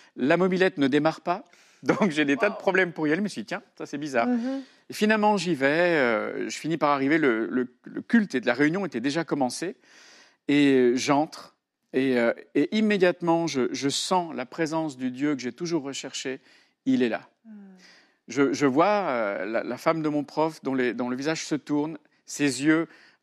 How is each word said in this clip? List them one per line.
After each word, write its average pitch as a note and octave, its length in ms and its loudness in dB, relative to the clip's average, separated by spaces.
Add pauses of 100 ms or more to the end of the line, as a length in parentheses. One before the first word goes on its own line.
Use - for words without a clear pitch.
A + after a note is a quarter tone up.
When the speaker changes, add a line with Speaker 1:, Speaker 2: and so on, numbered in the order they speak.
(140)
Speaker 1:
La D3+ 220 2
mobilette F#3 420 2
ne C#3 80 2
démarre D3 340 0
pas. F#3 240 -6 (380)
Donc, E3+ 300 2
j'ai D3+ 120 0
des C#3 120 2
tas G3+ 120 0
de G3 60 -4
Speaker 2:
Wow. - 60 -12
Speaker 1:
problèmes F#3 320 2
pour D#3 160 -4
y - 20 2
aller. D#3+ 80 0
Je G3+ 60 -2
me G3 40 -4
suis - 140 -10
dit, « - 60 -10
Tiens, F#3+ 140 -8 (140)
ça, D#3+ 100 -10
c'est C#3+ 120 -10
bizarre. » A#3 300 0
Speaker 2:
Mhm. B3+ 340 -2 (260)
Speaker 1:
Et - 60 -14
finalement, G#3 420 4
j'y E3+ 200 0
vais, C3+ 100 2
euh, A#2+ 800 2
je - 80 -8
finis D#3 200 -4
par D3 140 2
arriver, C#3 280 2
le, A2+ 280 2
le, B2 280 -2 (100)
le - 180 -10
culte - 340 2
et B2 40 0
de G#2+ 60 -4
la A#2+ 80 2
réunion D#3+ 320 0
était B2 140 -6
déjà C#3+ 240 -2
commencé. D3+ 500 -4 (760)
Et C3+ 460 6
j'entre, C#3+ 640 -2 (360)
et, C3 260 2
euh, A#2 140 2 (220)
et D3 220 0
immédiatement, F3 720 2
je, C#3 140 -2 (100)
je C3+ 160 -2
sens E3+ 460 -2
la B2 120 -8
présence D#3 500 -4
du B2+ 140 -6
Dieu C#3+ 240 -2
que B2+ 80 -8
j'ai B2 100 -6
toujours E3 300 -4
recherché, C3+ 580 -10 (460)
il B2+ 160 4
est A#2+ 60 2
là. - 200 -6 (160)
Speaker 2:
Mhm. A3 80 -20 (760)
Speaker 1:
Je, C3+ 240 2
je C#3+ 140 0
vois, C#3+ 200 4 (220)
euh, G#2+ 360 -2
la, A2 200 -4
la A#2+ 120 -8
femme D#3+ 260 -2
de D3+ 60 0
mon D3 140 -2
prof D#3 400 -4
dont C3+ 120 -4
les, B2 200 0
dont B2 140 -6
le B2+ 80 -6
visage D#3 280 -6
se D#3 120 -4
tourne, D3 420 -4 (280)
ses C#3 380 -2
yeux, D#3 220 4 (360)